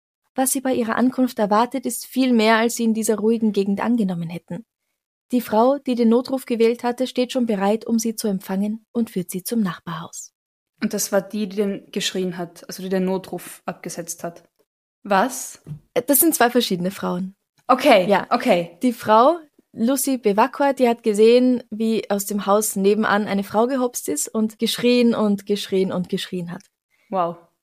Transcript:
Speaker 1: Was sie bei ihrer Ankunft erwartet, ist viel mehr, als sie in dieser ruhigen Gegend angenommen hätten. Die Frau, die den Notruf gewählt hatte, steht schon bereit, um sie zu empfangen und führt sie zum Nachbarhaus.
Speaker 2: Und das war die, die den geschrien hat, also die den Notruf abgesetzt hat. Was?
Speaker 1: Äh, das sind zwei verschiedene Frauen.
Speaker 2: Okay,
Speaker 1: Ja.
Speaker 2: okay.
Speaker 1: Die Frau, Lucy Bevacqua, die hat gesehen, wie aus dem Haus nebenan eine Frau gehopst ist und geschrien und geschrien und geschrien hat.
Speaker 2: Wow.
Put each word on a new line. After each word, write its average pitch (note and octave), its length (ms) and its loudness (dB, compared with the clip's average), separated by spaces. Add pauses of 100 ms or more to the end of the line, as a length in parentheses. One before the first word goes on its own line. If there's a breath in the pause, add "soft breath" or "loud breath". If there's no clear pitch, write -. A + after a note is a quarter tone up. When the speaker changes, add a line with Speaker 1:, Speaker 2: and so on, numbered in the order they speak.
(340)
Speaker 1:
Was C4 160 0
sie C#4 100 -2
bei C4 140 -2
ihrer A3+ 220 -2
Ankunft B3+ 420 0
erwartet, A3+ 480 0
ist - 180 -6
viel B3+ 300 0
mehr, A3 240 4
als A#3 180 0
sie A#3 80 -2
in A3+ 80 2
dieser G#3+ 260 0
ruhigen A3 340 0
Gegend G3 300 -2
angenommen G3 460 -2
hätten. F3 380 -12 (640)
Die B3 80 2
Frau, A#3+ 380 2
die C4 160 -4
den A#3 160 4
Notruf B3+ 340 0
gewählt A#3 400 0
hatte, A#3+ 220 -2
steht B3 260 -2
schon B3 140 0
bereit, G#3 400 0
um A#3 120 0
sie A3+ 160 -2
zu A3 140 -4
empfangen G3 640 -4
und A#3 160 -2
führt - 220 -6
sie F3+ 120 -8
zum A#3 200 -2
Nachbarhaus. - 720 -8 (480)
Speaker 2:
Und A3 100 -4
das G#3 180 -4
war G3 120 2
die, G#3 260 -6
die F#3+ 80 -12
den G3+ 360 -4
geschrien F#3 440 -4
hat, E3+ 320 -12
also - 140 -14
die F#3+ 80 -8
den F#3 160 0
Notruf F#3 580 -8
abgesetzt - 580 -12
hat. E3+ 220 -12 (580)
Was? G3+ 600 -2 (320)
Speaker 1:
Äh, B3 80 0
das C#4 180 2
sind D#4+ 140 4
zwei A3+ 160 4
verschiedene F#3+ 400 0
Frauen. F#3 460 -6 (320)
Speaker 2:
Okay, B3+ 380 4
Speaker 1:
Ja. G3 220 2
Speaker 2:
okay. F#3 540 0
Speaker 1:
Die B3+ 100 2
Frau, A#3 460 4 (360)
Lucy C4 440 0
Bevacqua, B3+ 560 2
die C4 120 2
hat A#3+ 160 0
gesehen, A#3 680 4
wie A3 400 -2
aus G3+ 160 -2
dem G3+ 180 -4
Haus G#3 320 0
nebenan G#3 500 2
eine G3 160 -2
Frau G#3 240 0
gehopst B3+ 440 -4
ist - 180 -6
und A3 300 -4
geschrien A#3+ 560 2
und G3+ 320 0
geschrien G3 460 -2
und F3 180 -4
geschrien F3+ 420 -6
hat. - 80 -12 (480)
Speaker 2:
Wow. E3+ 300 -4 (240)